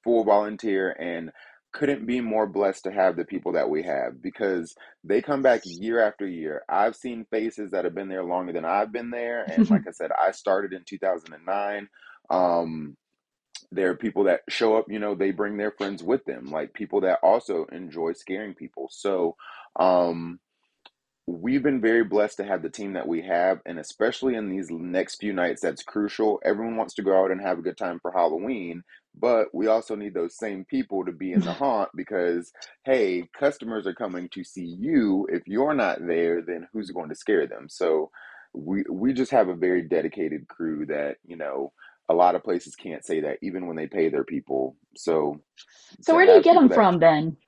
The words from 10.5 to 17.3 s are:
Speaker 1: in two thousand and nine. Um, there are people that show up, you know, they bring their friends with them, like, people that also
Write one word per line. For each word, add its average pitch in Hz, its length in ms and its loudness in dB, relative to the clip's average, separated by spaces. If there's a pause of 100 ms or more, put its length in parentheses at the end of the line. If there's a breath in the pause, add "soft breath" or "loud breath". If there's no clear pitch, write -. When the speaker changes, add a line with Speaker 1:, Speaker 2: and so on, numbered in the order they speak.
Speaker 1:
in 90 120 -14
two 98 140 -14
thousand 82 340 -4
and 80 120 -18
nine. 101 440 -4 (420 soft breath)
Um, 82 680 0 (760)
there 92 200 0
are 85 60 -4
people 101 280 0
that 90 240 2
show 110 280 2
up, 110 120 0
you 104 100 -6
know, 104 160 -4
they 98 160 0
bring 104 260 -4
their 104 140 -2
friends 98 320 -6
with 120 220 0
them, 65 260 -10
like, 78 220 -4
people 98 280 -2
that 92 220 2
also 98 480 2